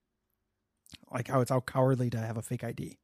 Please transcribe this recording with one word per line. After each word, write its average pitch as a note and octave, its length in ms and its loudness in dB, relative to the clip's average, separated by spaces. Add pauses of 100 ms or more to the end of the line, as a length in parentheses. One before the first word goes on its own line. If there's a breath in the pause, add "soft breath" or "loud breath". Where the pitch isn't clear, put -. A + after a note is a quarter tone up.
(1120)
Like B2 140 -4
how C3+ 140 4
it's A#2+ 100 0
all B2+ 100 4
cowardly C3 480 2
to A#2 80 -2
have A2+ 200 -4
a G#2+ 40 -4
fake A#2+ 220 -6
I A#2 80 -6
D. A2 320 -10